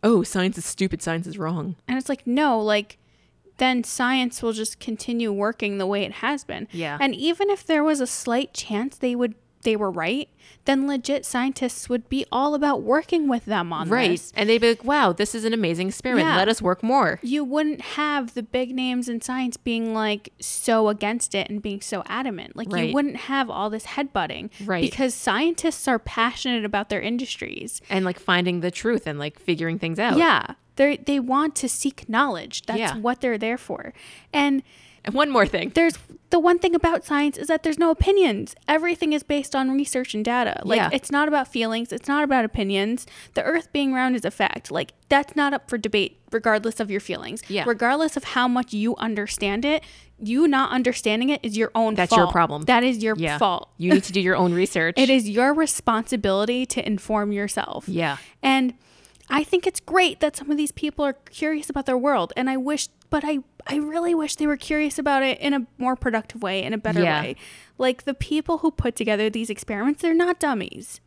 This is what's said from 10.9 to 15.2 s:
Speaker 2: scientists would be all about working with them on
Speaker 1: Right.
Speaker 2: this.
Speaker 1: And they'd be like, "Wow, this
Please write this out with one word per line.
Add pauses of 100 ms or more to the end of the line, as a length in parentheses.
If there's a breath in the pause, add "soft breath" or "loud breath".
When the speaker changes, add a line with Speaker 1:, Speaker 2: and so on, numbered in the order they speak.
Speaker 2:
scientists
would
be
all
about
working
with
them
on
Speaker 1:
Right.
Speaker 2:
this.
Speaker 1:
And
they'd
be
like,
"Wow,
this